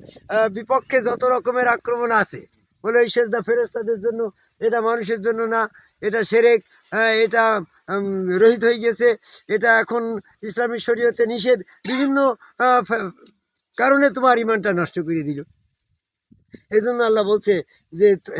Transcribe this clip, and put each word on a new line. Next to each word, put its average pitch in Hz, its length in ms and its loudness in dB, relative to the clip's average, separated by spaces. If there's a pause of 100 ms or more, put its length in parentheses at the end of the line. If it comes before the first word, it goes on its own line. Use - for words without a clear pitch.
(300)
আহ, 220 180 0
বিপক্ষে 240 540 -2
যত 240 220 -4
রকমের 247 440 0
আক্রমণ 240 440 -2
আছে, 196 340 -2 (380)
বলে, 233 160 0
"এই 240 80 4
সেজদা 233 340 -2
ফেরেশতাদের 226 600 -4
জন্য, 226 280 -4 (300)
এটা 226 220 0
মানুষের 226 400 -2
জন্য 226 200 -2
না, 226 280 -2 (320)
এটা 214 220 -2
শিরক, 226 380 4 (320)
আহ, 202 60 -2
এটা, 220 640 2 (280)
উম, 196 420 -4
রহিত 220 320 4
হয়ে 233 160 2
গেছে, 226 380 0 (300)
এটা 226 320 2
এখন 226 400 -4 (220)
ইসলামী 233 360 -4
শরীয়তে 233 480 0
নিষেধ", 233 340 0
বিভিন্ন, 269 760 -2 (220)
আহ, 247 260 2
ফে-, 208 280 -4 (680)
কারণে 277 320 4
তোমার 247 280 2
ইমানটা 220 360 0
নষ্ট 175 260 -2
করে 160 240 -4
দিল। 143 200 -6 (1300)
এই 214 100 4
জন্য 240 220 0
আল্লাহ 220 200 2
বলছে 202 400 0 (280)
যে, 196 240 4 (240)